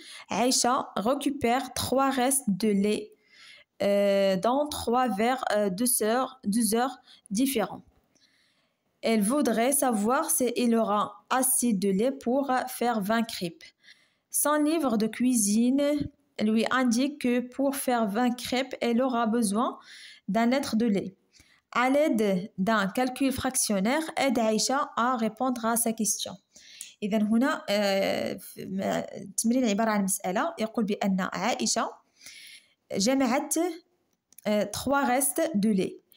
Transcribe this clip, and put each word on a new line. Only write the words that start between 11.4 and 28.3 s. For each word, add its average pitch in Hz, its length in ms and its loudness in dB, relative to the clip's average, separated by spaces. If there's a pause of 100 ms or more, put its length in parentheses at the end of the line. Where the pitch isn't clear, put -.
de 196 160 0
lait 220 240 2 (120)
pour 262 180 0 (340)
faire 233 240 0
vingt 226 220 0
crêpes. - 420 -10 (640)
Son - 260 0 (140)
livre 294 260 0
de 214 120 2
cuisine 240 760 2 (560)
lui 220 320 2
indique 262 520 0
que 247 160 2
pour 269 360 -2
faire 240 320 0
vingt 226 240 0
crêpes, 254 500 -4
elle 233 200 2
aura 247 260 0
besoin 226 520 0 (480)
d'un 226 200 2
litre 262 280 0
de 226 100 2
lait. 196 300 0 (560)
À 247 180 2
l'aide 220 680 2
d'un 196 300 2
calcul 254 440 0
fractionnaire, 254 720 0 (140)
aide 262 220 2
Aïcha 226 560 0
à 240 220 0
répondre 233 480 -2
à 226 100 0
sa 226 180 0
question. 202 420 -4 (680)
إذن 208 180 0
هنا، 233 480 2
آه، 196 640 0